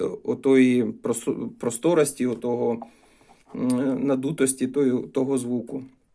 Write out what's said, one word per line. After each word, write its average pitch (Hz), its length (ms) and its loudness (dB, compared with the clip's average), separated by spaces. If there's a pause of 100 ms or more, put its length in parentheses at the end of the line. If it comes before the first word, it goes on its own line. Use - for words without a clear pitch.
(240)
отої 127 600 4
прос-, 117 680 -4
просторості, 143 760 0
отого, 120 540 -2 (760)
м, 131 520 0
надутості 135 600 0
тої, 131 400 0
того 131 300 -2
звуку. 123 460 -6 (320)